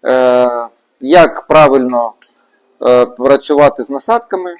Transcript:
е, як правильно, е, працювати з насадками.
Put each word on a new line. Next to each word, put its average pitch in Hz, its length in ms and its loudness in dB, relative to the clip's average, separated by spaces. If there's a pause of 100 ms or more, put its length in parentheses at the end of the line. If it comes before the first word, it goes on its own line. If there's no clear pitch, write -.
е, 123 640 0 (320)
як 151 460 0
правильно, 127 640 0 (720)
е, 123 240 2
працювати 139 760 -2
з 131 60 -16
насадками. 185 680 -6